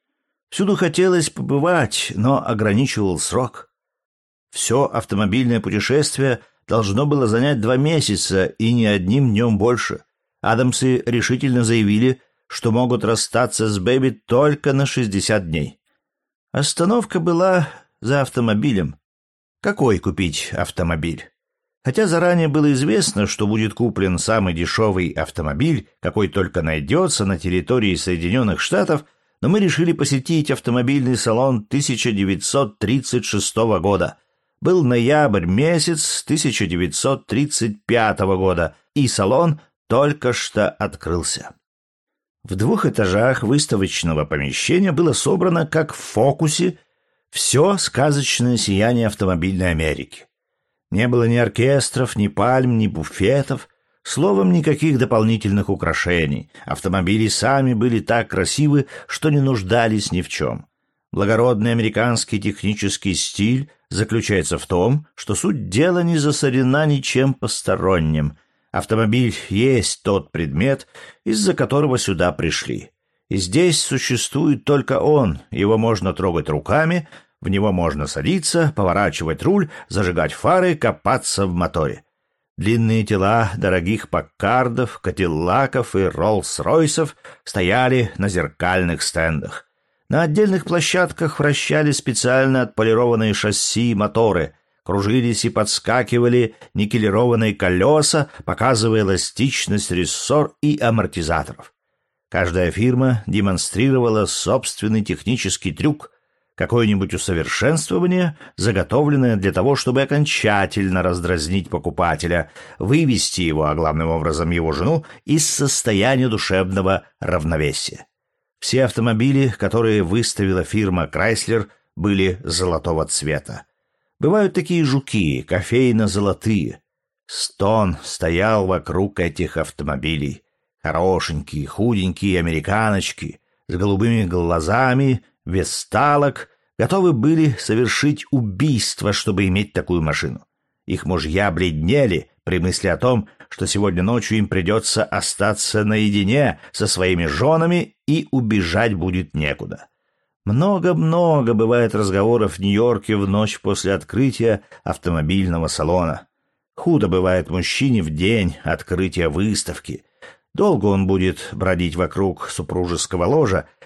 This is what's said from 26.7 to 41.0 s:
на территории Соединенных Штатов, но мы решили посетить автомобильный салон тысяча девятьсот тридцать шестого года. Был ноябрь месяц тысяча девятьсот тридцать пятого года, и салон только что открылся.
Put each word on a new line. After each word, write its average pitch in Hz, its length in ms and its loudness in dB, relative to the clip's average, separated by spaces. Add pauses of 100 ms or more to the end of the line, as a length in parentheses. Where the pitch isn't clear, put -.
на 95 120 0
территории 92 580 0
Соединенных 90 680 -2
Штатов, 180 420 -2 (380)
но 117 80 0
мы 202 100 4
решили 170 320 2
посетить 147 580 0
автомобильный 127 680 0
салон 117 480 0
тысяча 131 480 -2
девятьсот 98 680 -2
тридцать 120 460 -2
шестого 110 540 0
года. 90 380 0 (440)
Был 175 240 2
ноябрь 120 600 2
месяц 151 800 0
тысяча 139 440 -2
девятьсот 87 600 -2
тридцать 117 580 -2
пятого 104 520 2
года, 90 400 0 (180)
и 135 140 2
салон 139 500 2 (300)
только 135 420 0
что 107 380 -2
открылся. - 840 -6 (920)